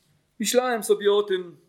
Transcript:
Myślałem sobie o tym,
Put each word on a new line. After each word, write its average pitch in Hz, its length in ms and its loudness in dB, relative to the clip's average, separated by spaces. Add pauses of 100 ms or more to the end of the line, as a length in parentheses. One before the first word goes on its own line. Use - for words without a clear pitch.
(400)
Myślałem 240 440 0
sobie 202 300 2
o 208 100 2
tym, 185 340 -6 (120)